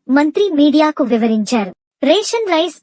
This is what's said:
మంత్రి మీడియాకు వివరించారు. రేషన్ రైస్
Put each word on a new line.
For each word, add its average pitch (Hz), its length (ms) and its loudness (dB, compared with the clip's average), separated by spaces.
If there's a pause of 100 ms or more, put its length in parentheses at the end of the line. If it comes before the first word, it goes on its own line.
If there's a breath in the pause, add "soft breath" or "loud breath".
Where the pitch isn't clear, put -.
(100)
మంత్రి 302 400 2
మీడియాకు 302 540 2
వివరించారు. 220 680 -2 (320)
రేషన్ 415 460 0
రైస్ 330 320 -2